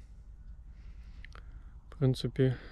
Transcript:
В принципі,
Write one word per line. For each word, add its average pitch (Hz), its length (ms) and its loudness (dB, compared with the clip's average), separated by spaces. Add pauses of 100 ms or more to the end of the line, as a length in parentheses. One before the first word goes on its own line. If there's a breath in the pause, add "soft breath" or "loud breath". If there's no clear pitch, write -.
(1900 loud breath)
В - 100 -12
принципі, 131 560 6 (180 loud breath)